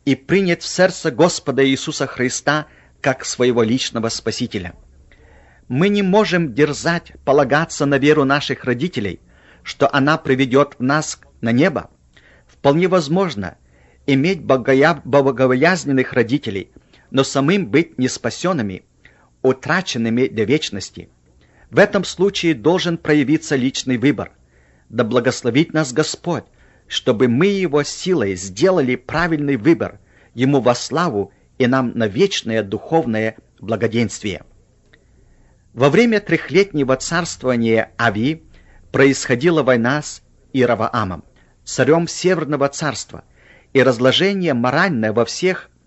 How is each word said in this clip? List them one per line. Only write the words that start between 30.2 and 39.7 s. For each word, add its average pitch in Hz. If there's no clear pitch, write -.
Ему 131
во 120
славу 123
и 123
нам 127
на 113
вечное 113
духовное 110
благоденствие. 107
Во 135
время 214
трехлетнего 151
царствования 120
Ави 117
происходила 139
война 127